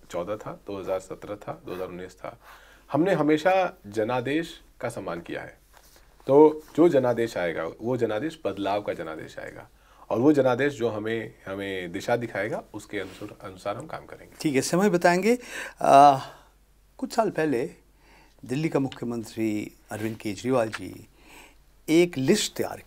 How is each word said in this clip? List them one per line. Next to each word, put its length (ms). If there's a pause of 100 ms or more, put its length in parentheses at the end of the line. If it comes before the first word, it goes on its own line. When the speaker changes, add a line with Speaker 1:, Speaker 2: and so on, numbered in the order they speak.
Speaker 1:
चौदह 260
था, 320
दो 120
हज़ार 200
सत्रह 360
था, 300
दो 80
हज़ार 140
उन्नीस 280
था, 240 (520)
हमने 220
हमेशा 640 (100)
जनादेश 760 (200)
का 80
सम्मान 320
किया 200
है। 260 (600)
तो 360 (120)
जो 140
जनादेश 480
आएगा, 340 (100)
वो 160
जनादेश 480
बदलाव 360
का 120
जनादेश 460
आएगा 300 (400)
और 100
वो 140
जनादेश 400
जो 160
हमें, 440 (120)
हमें 460
दिशा 240
दिखाएगा, 480 (100)
उसके 260
अनुसार, 420
अनुसार 360
हम 80
काम 200
करेंगे। 360
Speaker 2:
ठीक 140
है, 60
समय 280
बताएंगे। 500 (420)
आ, 380 (760)
कुछ 160
साल 160
पहले 420 (720)
दिल्ली 240
का 100
मुख्यमंत्री 920 (200)
अरविंद 260
केजरीवाल 520
जी 380 (800)
एक 280
लिस्ट 380
तैयार 320